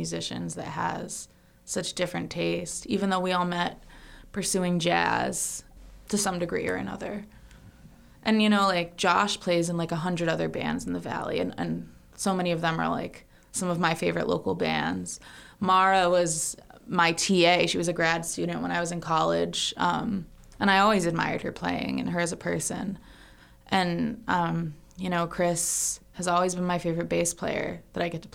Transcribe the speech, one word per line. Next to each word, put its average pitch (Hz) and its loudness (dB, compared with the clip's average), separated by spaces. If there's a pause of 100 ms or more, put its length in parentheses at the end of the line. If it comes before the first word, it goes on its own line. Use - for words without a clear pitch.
musicians 165 -6
that - -8 (140)
has - -6 (360)
such - -6
different 170 -4
taste, 170 -4
even 196 0
though 185 0
we 185 2
all 180 0
met 175 -4 (480)
pursuing 180 0
jazz 175 0 (460)
to 208 2
some 196 0
degree 175 -2
or 180 0
another. 190 -8 (960)
And, 220 4
you 214 6
know, 202 6 (100)
like, 170 -2
Josh 190 4
plays 170 2
in, 170 -2
like, 170 -2
a 160 -2
hundred 170 0
other 160 0
bands 156 -4
in 180 -4
the 165 -6
Valley, 156 -4
and, 185 -2
and 170 -4 (260)
so 190 0
many 175 0
of 165 -2
them 165 0
are, - 0
like, 170 -6 (260)
some 180 -4
of 170 0
my 170 2
favorite 170 0
local 165 0
bands. 175 -2 (400)
Mara 190 4
was 175 0 (300)
my 170 4
T 175 4
A. 175 6
She 180 0
was 170 0
a 175 2
grad 165 0
student 170 -4
when 170 -4
I - 0
was 170 -2
in 175 -6
college, 165 0
um, 175 -2 (340)
and 202 4
I 190 6
always 202 4
admired 160 0
her - -6
playing - -4
and - -4
her 170 -2
as 170 -2
a 180 -6
person. 175 -6 (680)
And, 170 0
um, 165 0 (220)
you 185 -6
know, 170 0
Chris - 0 (140)
has 180 -6
always 180 4
been 180 -2
my 175 0
favorite 170 -2
bass 170 2
player - -4 (120)
that 180 -2
I 170 -2
get 165 -6
to - -16